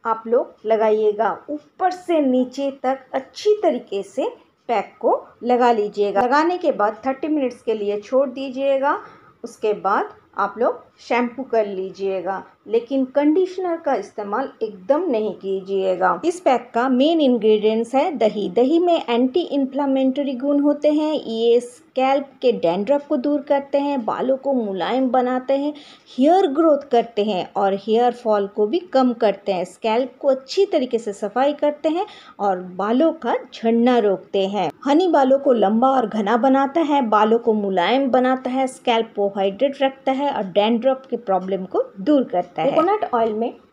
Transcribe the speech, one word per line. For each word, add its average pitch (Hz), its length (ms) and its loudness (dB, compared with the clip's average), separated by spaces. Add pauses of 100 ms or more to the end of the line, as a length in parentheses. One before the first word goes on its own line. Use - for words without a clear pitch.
आप 226 220 -4
लोग 247 380 -2
लगाइएगा, 214 640 2 (180)
ऊपर 349 420 -4
से 349 300 0
नीचे 254 480 0 (140)
तक 269 300 -2
अच्छी 339 400 -2 (100)
तरीके 240 400 -2
से 302 240 -4 (420)
pack 208 320 -2
को - 200 2 (220)
लगा 240 280 4
लीजिएगा। 202 500 0
लगाने 302 360 2
के 302 160 0
बाद 208 320 -2
thirty 269 220 -4
minutes 269 340 -2
के 233 120 -2
लिए 202 280 -4
छोड़ 262 280 2
दीजिएगा। 269 680 -2 (440)
उसके 214 320 -4
बाद 202 380 -2 (240)
आप 202 200 -2
लोग 302 300 -2 (120)
शैम्पू 240 440 -4
कर 226 240 0
लीजिएगा, 190 760 -6 (240)
लेकिन 240 400 -2
कंडीशनर 339 720 0
का 294 180 -2
इस्तेमाल 208 540 -6 (120)
एकदम 220 500 -2
नहीं 214 220 -2
कीजिएगा। 190 920 -2
इस 349 140 -2
पैक 247 340 0
का 240 160 0
main 302 320 2
ingredients 220 760 2
है 320 180 2
दही। 208 380 0
दही 262 280 2
में 339 220 2
एंटी 254 400 0
इन्फ्लेमेटरी 269 920 -2
गुण 285 240 0
होते 294 320 2
हैं, 302 220 0
ये 233 460 2
scalp 262 720 -2 (100)
के 254 120 4
dandruff 196 540 0
को 302 100 0
दूर 285 240 0
करते 277 380 -2
हैं, 285 260 -2
बालों 247 320 0
को 277 180 -2
मुलायम 214 540 -2
बनाते 254 480 0
हैं, 294 160 -2 (360)
hair 339 400 4
growth 294 420 2
करते 233 320 0
हैं 202 300 -2
और 196 240 0
hair 233 360 2
fall 208 360 -2
को 208 180 0
भी 311 120 -2 (140)
कम 254 220 4
करते 208 360 -2
हैं। 180 140 -2
scalp 233 540 -4
को 294 80 -2
अच्छी 269 400 0
तरीके 254 320 0
से 214 140 -8
सफाई 247 420 -2
करते 294 340 -2
हैं 349 160 -2 (340)
और 196 220 -2 (140)
बालों 247 400 2
का 247 200 -4 (100)
झड़ना 233 540 2
रोकते 196 480 0
हैं। 196 220 -4 (160)
हनी 320 240 2
बालों 269 300 4
को 269 140 2
लंबा 226 360 2
और 254 180 0
घना 214 320 -2
बनाता 269 420 2
है, 285 260 2
बालों 220 320 4
को 226 160 0
मुलायम 202 560 0
बनाता 254 380 0
है, 254 200 -2
scalp 233 460 -2
को 202 140 0
hydrate 202 520 -2
रखता 269 320 -2
है 285 160 -2
और 214 160 -4
dandruff 220 420 0 (220)
के 233 80 -4
problem 190 480 -2
को - 160 -4 (180)
दूर 269 240 2
करता - 380 -4
है। 165 80 2
Coconut 392 360 0
oil 226 280 0
में 226 200 -4 (200)